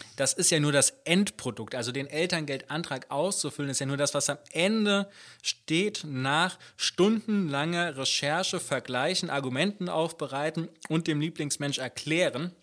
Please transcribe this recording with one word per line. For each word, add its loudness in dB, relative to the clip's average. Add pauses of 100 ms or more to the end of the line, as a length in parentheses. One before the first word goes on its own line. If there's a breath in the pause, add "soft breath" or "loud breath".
(180 loud breath)
das 2
ist 2
ja 4
nur 4
das 4 (100)
Endprodukt. 0
Also -4
den -4
Elterngeldantrag -4
auszufüllen, -2
ist -2
ja -2
nur 0
das, 2
was 0
am -2 (140)
Ende 2 (320 loud breath)
steht -2
nach 0 (160 loud breath)
stundenlanger 2
Recherche, 0
Vergleichen, -2
Argumenten 0
aufbereiten -2 (220)
und 2
dem 2
Lieblingsmensch -2
erklären. -2